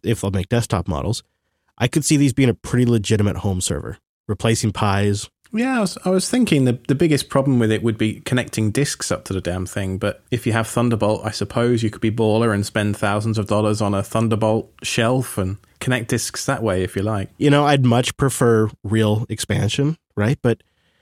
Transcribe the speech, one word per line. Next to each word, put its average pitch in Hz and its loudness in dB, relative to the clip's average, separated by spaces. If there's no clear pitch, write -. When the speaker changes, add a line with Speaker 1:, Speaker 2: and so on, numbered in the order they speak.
Speaker 1:
if - -2
they'll 98 -2
make 92 -2
desktop 117 0
models, 85 -2
I 123 2
could 147 0
see 156 4
these 139 4
being 131 4
a 110 4
pretty 123 0
legitimate 104 2
home 95 -2
server, - -6
replacing 113 0
Pis. 104 0
Speaker 2:
Yeah, 247 0
I - 0
was, 190 -4
I 185 0
was 185 0
thinking 180 2
the, 123 0
the 139 2
biggest 151 2
problem 135 2
with 110 2
it 107 0
would 110 0
be 110 -2
connecting 113 -2
disks - -4
up - -4
to - -8
the 92 -4
damn 92 -6
thing, 95 -6
but 104 -6
if 120 -4
you 110 0
have 113 0
Thunderbolt, 110 0
I 107 -4
suppose 117 0
you 107 -2
could - -8
be 113 0
baller 110 2
and 101 0
spend 104 -2
thousands 107 -2
of 98 -2
dollars 107 0
on 101 0
a 98 -2
Thunderbolt 110 0
shelf 123 0
and 95 -4
connect 127 -2
disks - -4
that 139 -2
way 95 0
if - -6
you 98 0
like. 104 -2
Speaker 1:
You 147 2
know, 147 4
I'd 143 4
much 123 2
prefer 117 2
real 107 2
expansion, 110 -2
right? 107 0
But 117 0